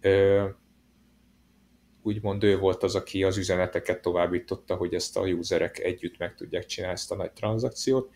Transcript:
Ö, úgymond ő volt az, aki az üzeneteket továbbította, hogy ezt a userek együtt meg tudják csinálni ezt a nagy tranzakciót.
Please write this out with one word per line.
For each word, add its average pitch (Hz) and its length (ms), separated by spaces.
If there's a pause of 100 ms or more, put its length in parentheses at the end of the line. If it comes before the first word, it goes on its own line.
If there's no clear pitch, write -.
Ö, 98 480 (1500)
úgymond 104 400
ő 101 160
volt 95 240
az, 95 120
aki 95 300
az 95 120
üzeneteket 92 680
továbbította, 87 720
hogy 90 200
ezt - 220
a 98 40
userek 87 580
együtt 90 400
meg 87 160
tudják 87 320
csinálni 90 300
ezt - 160
a 92 40
nagy 90 160
tranzakciót. 127 840